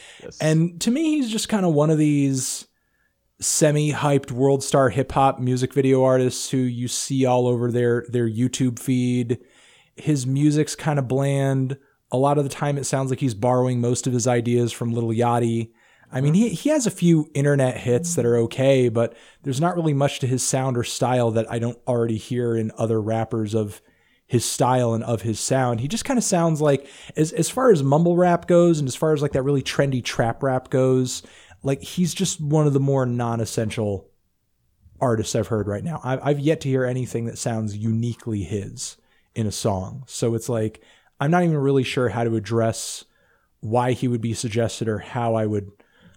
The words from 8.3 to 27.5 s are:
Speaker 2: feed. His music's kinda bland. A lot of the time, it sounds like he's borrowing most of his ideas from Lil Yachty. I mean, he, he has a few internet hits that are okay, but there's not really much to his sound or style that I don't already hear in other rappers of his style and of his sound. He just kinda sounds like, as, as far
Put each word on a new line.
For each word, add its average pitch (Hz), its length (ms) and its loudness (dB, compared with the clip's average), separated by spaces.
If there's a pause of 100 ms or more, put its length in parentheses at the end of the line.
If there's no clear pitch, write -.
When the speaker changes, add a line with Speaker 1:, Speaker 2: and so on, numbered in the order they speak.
Speaker 2:
feed. 123 600 -2 (560)
His 143 320 -2
music's 147 480 2
kinda 147 260 -2
bland. 135 760 0 (340)
A 123 60 -2
lot 139 200 2
of 147 60 2
the 135 60 -4
time, 143 280 -2
it 135 80 -6
sounds 135 240 -2
like 127 100 -2
he's 131 160 0
borrowing 127 440 0
most 120 280 0
of 127 60 -2
his 123 140 0
ideas 120 460 2
from 120 200 -4
Lil 117 160 -2
Yachty. 117 600 0 (420)
I 131 100 -4
mean, 143 120 2
he, 220 160 4
he 214 200 -2
has 294 180 2
a - 40 -2
few 165 440 2
internet 139 420 2
hits 123 380 0
that 120 100 0
are 120 120 4
okay, 127 520 2
but 117 260 -2 (280)
there's 135 180 -4
not 175 140 0
really 160 180 0
much 139 260 0
to 127 80 -2
his 127 140 0
sound 131 340 -2
or 120 80 0
style 123 480 0
that 113 200 0
I 120 80 -2
don't 120 180 -4 (100)
already 117 300 0
hear 120 380 -2
in 110 240 -2
other 113 200 0
rappers 110 540 -2
of 107 260 -2 (460)
his 120 180 0
style 123 520 2
and 113 80 -4
of 117 180 -2
his 110 180 -4
sound. 123 420 0
He 131 60 -4
just 220 180 -6
kinda 254 180 0
sounds 165 380 0
like, 143 260 2 (280)
as, 156 160 2
as 165 180 0
far 254 220 4